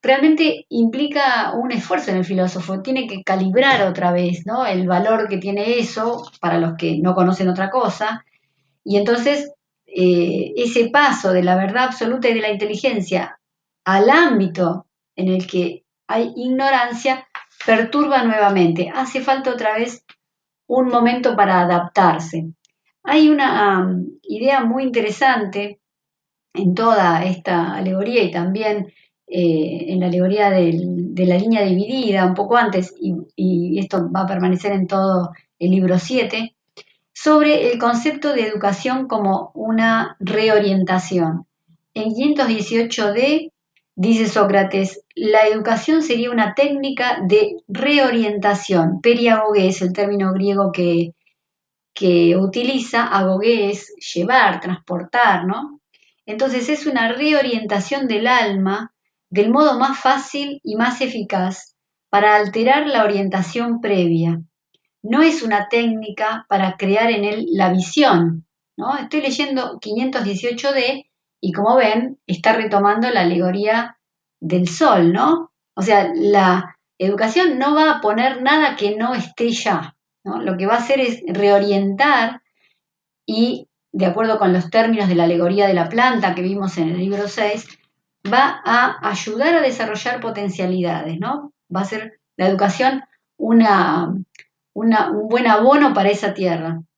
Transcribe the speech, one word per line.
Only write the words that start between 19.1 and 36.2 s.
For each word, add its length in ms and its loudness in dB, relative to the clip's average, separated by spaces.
falta 320 0
otra 260 -2
vez 260 -6
un 220 0
momento 480 2
para 240 4
adaptarse. 840 0
Hay 240 4
una, 580 2
um, 360 -4
idea 420 0
muy 180 -2
interesante 960 -2
en 200 2
toda 500 4
esta 520 -2
alegoría 480 0
y 80 -2
también, 600 -4
eh, 640 -2
en 120 -2
la 60 0
alegoría 440 0
del, 640 -2
de 120 0
la 100 2
línea 260 0
dividida, 640 0
un 80 0
poco 220 0
antes, 440 0
y, 140 -4
y 420 0
esto 320 -4
va 120 -2
a 40 -2
permanecer 460 0
en 140 0
todo 440 0
el 120 0
libro 280 2
siete, 580 -4